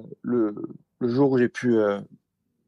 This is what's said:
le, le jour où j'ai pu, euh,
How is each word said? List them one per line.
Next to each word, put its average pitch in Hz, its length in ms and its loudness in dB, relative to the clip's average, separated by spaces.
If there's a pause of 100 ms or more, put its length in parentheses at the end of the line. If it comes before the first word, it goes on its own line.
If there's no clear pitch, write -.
(220)
le, 117 320 -2 (460)
le 127 80 -2
jour 131 240 2
où 131 60 2
j'ai 123 100 2
pu, 123 280 0
euh, 104 220 2 (680)